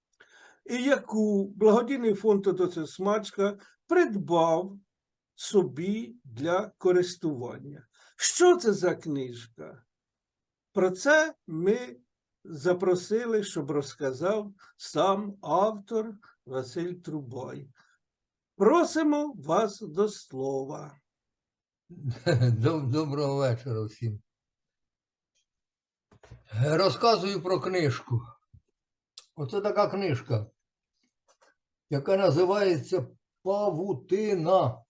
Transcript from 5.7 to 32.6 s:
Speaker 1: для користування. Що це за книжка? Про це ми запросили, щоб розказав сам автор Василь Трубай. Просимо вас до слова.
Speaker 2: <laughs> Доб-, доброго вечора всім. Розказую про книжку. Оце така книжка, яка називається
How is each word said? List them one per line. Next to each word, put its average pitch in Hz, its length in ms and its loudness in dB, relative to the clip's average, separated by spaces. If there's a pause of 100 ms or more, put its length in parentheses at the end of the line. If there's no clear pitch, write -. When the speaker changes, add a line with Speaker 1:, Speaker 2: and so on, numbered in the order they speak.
Speaker 1:
для 160 540 -4
користування. 143 1120 -2 (280)
Що - 420 4
це 220 160 2
за 175 220 0
книжка? 127 880 -10 (920)
Про 185 180 2
це 311 420 2 (140)
ми 202 500 -2 (460)
запросили, 180 1000 0
щоб 151 280 -6
розказав 147 840 -4 (240)
сам 196 640 -2
автор 214 720 -2 (320)
Василь 131 480 -6
Трубай. 139 760 -12 (840)
Просимо 294 840 4
вас 180 440 0
до 190 280 0
слова. 135 880 -8 (920)
Speaker 2:
<laughs> 123 720 0
Доб-, 143 320 0
доброго 143 460 -2
вечора 117 460 -2
всім. 104 380 -8 (2500)
Розказую 185 800 2
про 180 160 0
книжку. 147 600 -2 (1120)
Оце 156 260 -6
така 202 260 0
книжка, 131 600 -4 (1400)
яка 143 280 0
називається 180 880 2 (360)